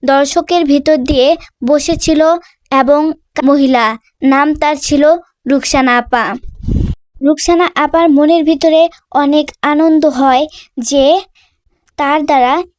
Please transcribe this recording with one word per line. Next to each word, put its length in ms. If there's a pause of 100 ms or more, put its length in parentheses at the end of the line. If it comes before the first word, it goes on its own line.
দর্শকের 600
ভিতর 320
দিয়ে 400 (280)
বসেছিল 560 (500)
এবং 420 (320)
মহিলা, 540 (240)
নাম 320
তার 260
ছিল 240 (460)
রুকসানা 480
আপা। 260 (1000)
রুকসানা 520
আপার 360
মনের 340
ভিতরে 440 (220)
অনেক 360 (160)
আনন্দ 440
হয় 400 (320)
যে 420 (760)
তার 280
দ্বারা 380 (160)